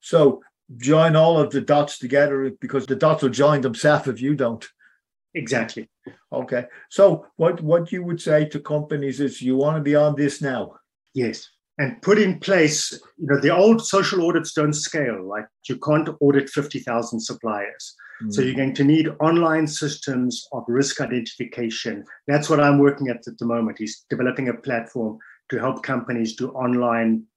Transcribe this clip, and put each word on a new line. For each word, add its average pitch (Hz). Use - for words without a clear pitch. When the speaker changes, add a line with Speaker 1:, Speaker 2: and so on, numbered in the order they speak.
Speaker 1:
So 147
join 156
all 160
of 147
the 139
dots 143
together 135
because 131
the 131
dots 156
will 135
join 139
themselves 139
if 110
you 139
don't. 120
Speaker 2:
Exactly. 120
Speaker 1:
Okay. 127
So 185
what, 170
what 165
you 180
would 170
say 151
to 147
companies 143
is 139
you 127
wanna 151
be 147
on 151
this 139
now. 127
Speaker 2:
Yes. 113
And 135
put 214
in 190
place, 160
you 165
know, 143
the 143
old 220
social 190
audits 165
don't 151
scale. 123
Like, 104
you 131
can't 151
audit 139
fifty 143
thousand 117
suppliers. 107
So 104
Speaker 1:
Mm. 131
Speaker 2:
you're 127
going 135
to 143
need 156
online 160
systems 131
of 123
risk 135
identification. 117
That's 147
what 147
I'm 143
working 143
at, 120
at 117
the 117
moment, 117
is 107
developing 127
a 120
platform 113
to 123
help 123
companies 120
do 127
online 117